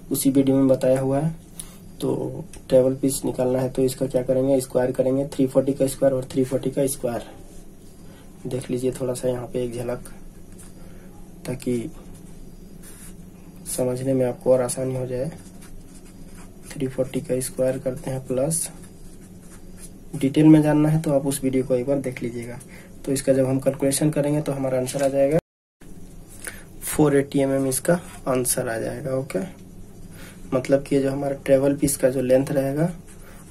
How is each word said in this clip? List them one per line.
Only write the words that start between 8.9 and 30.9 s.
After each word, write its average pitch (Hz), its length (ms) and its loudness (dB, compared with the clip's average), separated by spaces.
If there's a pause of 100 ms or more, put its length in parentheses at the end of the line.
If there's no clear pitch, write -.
थोड़ा 127 220 -2
सा 127 140 -4
यहाँ 123 200 -2
पे 123 160 -2
एक 120 100 -4
झलक, 120 400 -6 (1300)
ताकि 123 440 -4 (1800)
समझने 127 460 -2
में 127 120 4
आपको 123 280 2
और 127 80 6
आसानी 131 340 -2
हो 127 120 -4
जाए। 127 240 -4 (1400)
थ्री 135 180 -4
फ़ोर्टी 127 320 -2
का 127 200 -2
square 131 380 0
करते 131 320 -4
हैं 131 160 -6
plus, 135 400 0 (1500)
डिटेल 147 320 4
में 156 160 12
जानना 151 280 4
है 156 120 2
तो 139 100 0
आप 139 160 4
उस 135 160 0
वीडियो 131 220 2
को 127 100 2
एक 123 120 0
बार 139 120 2
देख 131 240 -6
लीजिएगा। 120 340 -8 (480)
तो 143 60 -2
इसका 135 220 4
जब 131 120 4
हम 131 140 2
calculation 135 500 2
करेंगे 151 320 2
तो 151 100 -2
हमारा 131 260 0
answer 131 260 0
आ 135 40 4
जाएगा 139 320 4 (1400)
फ़ोर 147 340 4
एटी 135 220 2
एम 135 120 2
एम, 135 160 2
इसका 131 260 0 (340)
answer 127 420 0
आ 113 80 -4
जाएगा। 123 380 -4
ओके, 135 240 -4 (1120)
मतलब 135 300 2
कि 139 180 2